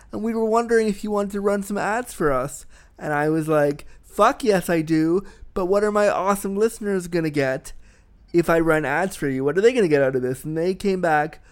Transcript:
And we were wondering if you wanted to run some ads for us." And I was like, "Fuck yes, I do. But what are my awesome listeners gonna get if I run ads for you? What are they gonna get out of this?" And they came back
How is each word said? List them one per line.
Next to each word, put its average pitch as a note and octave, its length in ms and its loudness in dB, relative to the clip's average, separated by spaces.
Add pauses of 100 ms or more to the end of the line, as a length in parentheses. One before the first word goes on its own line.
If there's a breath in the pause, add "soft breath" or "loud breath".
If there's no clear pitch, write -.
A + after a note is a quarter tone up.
(120)
And G#3 100 -8
we A3 140 -4
were A3+ 100 0
wondering A3+ 420 2
if G3+ 160 -4
you G#3+ 60 -6
wanted G3+ 220 -2
to G3+ 100 -6
run G3+ 220 0
some G3+ 160 -6
ads A3 340 -4
for D#3 180 0
us." C3 360 -4 (320 soft breath)
And D#3 120 -6
I D3 160 0
was D#3 200 0
like, D3 400 0 (160 soft breath)
"Fuck - 400 0
yes, G3 260 2
I E3+ 140 2
do. D#3+ 400 2 (320 loud breath)
But F#3+ 100 -2
what G3 180 2
are G#3 80 0
my G#3 180 4
awesome G3 460 -2
listeners G3+ 520 -2
gonna E3 240 -2
get C3+ 420 -2 (600 soft breath)
if E3+ 140 4
I E3+ 120 4
run D#3 260 2
ads E3 300 -2
for D3+ 120 -4
you? C3 160 -2
What C#3+ 140 0
are F#3+ 40 2
they A#3 120 6
gonna A3 140 2
get C#3+ 160 4
out C3 120 0
of B2+ 60 0
this?" B2+ 220 -4
And D#3 120 -8
they F3 200 -2
came F#3+ 260 -2
back D#3 400 0 (100)